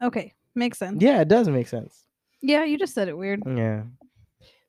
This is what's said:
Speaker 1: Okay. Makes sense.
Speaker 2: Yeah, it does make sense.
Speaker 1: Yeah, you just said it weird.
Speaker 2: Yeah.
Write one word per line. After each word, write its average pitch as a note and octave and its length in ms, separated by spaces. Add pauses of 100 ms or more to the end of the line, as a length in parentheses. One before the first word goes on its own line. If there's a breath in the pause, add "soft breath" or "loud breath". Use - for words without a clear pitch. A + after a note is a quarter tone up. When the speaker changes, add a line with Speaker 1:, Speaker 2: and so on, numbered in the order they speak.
Speaker 1:
Okay. A#3 320 (200)
Makes A#3+ 240
sense. F3+ 240
Speaker 2:
Yeah, B3 200
it D#3 60
does A3 200
make B2+ 180
sense. - 380 (360)
Speaker 1:
Yeah, D4 240
you D4+ 140
just F#4 160
said G3 140
it D3+ 100
weird. G3+ 280
Speaker 2:
Yeah. A2 380 (840 soft breath)